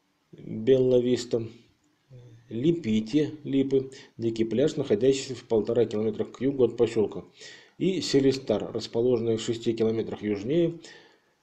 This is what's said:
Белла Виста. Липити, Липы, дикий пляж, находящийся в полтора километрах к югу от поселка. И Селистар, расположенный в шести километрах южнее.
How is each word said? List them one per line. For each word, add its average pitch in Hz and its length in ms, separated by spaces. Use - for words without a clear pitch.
Белла 127 640
Виста. 120 460
Липити, 127 800
Липы, 135 460
дикий 113 260
пляж, 123 320
находящийся 123 580
в - 100
полтора 113 420
километрах 107 460
к - 100
югу 131 220
от 117 120
поселка. 107 480
И 180 220
Селистар, 131 720
расположенный 117 640
в 110 60
шести 117 300
километрах 110 500
южнее. 139 560